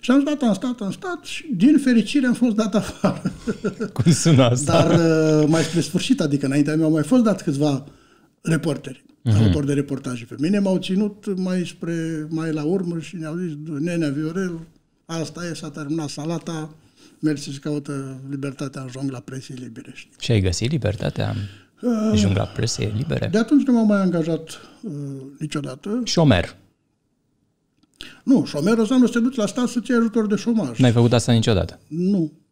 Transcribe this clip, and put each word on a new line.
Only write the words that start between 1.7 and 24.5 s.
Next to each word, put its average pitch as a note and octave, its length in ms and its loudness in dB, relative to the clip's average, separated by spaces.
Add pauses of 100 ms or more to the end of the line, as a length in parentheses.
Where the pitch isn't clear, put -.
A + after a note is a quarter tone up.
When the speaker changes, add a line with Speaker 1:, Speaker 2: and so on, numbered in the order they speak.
Speaker 1:
fericire, B3+ 480 2
am A#3+ 80 2
fost A#3+ 220 2
dat G#3+ 180 0
afară. - 580 -2 (280)
<laughs> - 320 -6
Speaker 2:
Cum - 200 4
sună C#3+ 300 6
asta? B2 300 2
Speaker 1:
Dar, D#3+ 260 4 (440)
uh, D3 60 4
mai D#3+ 140 4
spre E3 180 0
sfârșit, C4 400 0
adică C#3+ 260 0
înaintea D3 300 0
mea, D#3+ 80 2
au D#3 60 4
mai D#3 120 2
fost B3 200 4
dat G#3+ 200 2
câțiva C#3+ 440 0 (560)
reporteri, D#3 640 -4 (180)
Speaker 2:
Mhm. A2 200 4
Speaker 1:
autori B2 240 4
de C#3+ 60 0
reportaje. C3+ 520 -4
Pe - 140 -14
mine F3+ 200 2
m-au F#3+ 200 0
ținut G3 600 -4
mai F3+ 280 -2
spre, E3 640 -6
mai D#3+ 220 -4
la D3+ 120 -4
urmă F3 360 -2
și F#3 160 -14
ne-au D#3+ 200 -8
zis, F3+ 160 -6 (280)
„Nenea E3 300 -2
Viorel, E3 480 -6 (480)
asta E3 440 -8
e, D#3 40 -8
s-a D#3 160 -12
terminat D3+ 380 -6
salata, D#3+ 680 -8 (460)
mergi D3+ 220 -2
să-ți C#3 180 -10
caută C#3+ 600 -8 (100)
libertatea C3+ 520 -8
în C3 80 -10
jungla C3 280 -6
presei C3 420 -14
libere”, B2 340 -16
știi? - 260 -20
Speaker 2:
Și - 120 0
ai G#2+ 80 6
găsit F#2+ 300 0
libertatea G#2 600 -2
în G#2 60 -4 (760)
Speaker 1:
Uh, - 60 -
Speaker 2:
jungla G2 260 2
presei A2+ 520 -4
libere? C3 360 -2
Speaker 1:
de G3+ 60 2
atunci A#3 280 4
nu B3+ 60 2
m-am A3+ 140 4
mai G3+ 140 4
angajat, E3 480 0 (340)